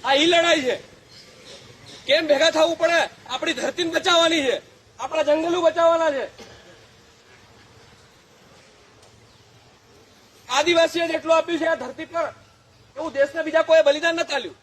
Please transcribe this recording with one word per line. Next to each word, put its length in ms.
આ 100
ઈ 120
લડાઈ 360
છે. 140
કેમ 220
ભેગા 220
થવું 280
પડે? 320
આપણી 240
ધરતીને 380
બચાવવાની 520
છે, 180
આપણા 220
જંગલો 400
બચાવવાના 500
છે. 140
આદિવાસીએ 580
જેટલું 300
આપ્યું 220
છે 60
આ 100
ધરતી 300
પર, 280
એવું 180
દેશના 280
બીજા 200
કોઈ 200
બલિદાન 340
નથી 180
આલ્યું. 300